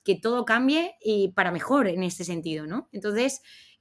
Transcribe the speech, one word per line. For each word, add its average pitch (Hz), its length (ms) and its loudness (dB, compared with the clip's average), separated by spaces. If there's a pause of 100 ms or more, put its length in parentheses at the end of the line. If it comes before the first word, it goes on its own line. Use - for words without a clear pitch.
que 196 140 2
todo 233 300 -2
cambie 262 560 2
y 208 260 2
para 185 220 0
mejor 220 380 2
en 180 140 -2
este 180 220 -4
sentido, 160 420 -6
¿no? 185 260 -8
Entonces, 214 500 -2 (380)